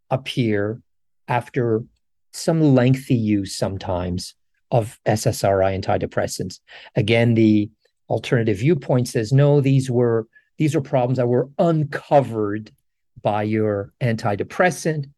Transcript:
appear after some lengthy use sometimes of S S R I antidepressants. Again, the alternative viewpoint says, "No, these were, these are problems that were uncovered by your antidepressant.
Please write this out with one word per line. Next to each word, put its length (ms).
appear 720
after 560
some 440
lengthy 400
use 400
sometimes 800
of 340
S 220
S 160
R 220
I 120
antidepressants. 840
Again, 400
the 360
alternative 480
viewpoint 500
says, 240
"No, 300
these 280
were, 380
these 180
are 60
problems 340
that 100
were 220
uncovered 1120
by 220
your 580
antidepressant. 1040